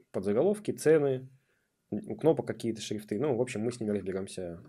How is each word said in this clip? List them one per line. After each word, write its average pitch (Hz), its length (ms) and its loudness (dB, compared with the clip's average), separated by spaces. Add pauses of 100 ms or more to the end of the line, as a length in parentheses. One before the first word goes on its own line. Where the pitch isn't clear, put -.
(120)
подзаголовки, 113 600 0
цены, 135 580 4 (640)
у 107 240 -6
кнопок 139 320 4
какие-то 107 340 -4
шрифты. 104 380 -4
Ну, 139 160 2
в 110 60 2
общем, 107 200 -2
мы 120 100 0
с - 80 -8
ними 107 120 -2
разберемся, 95 760 -4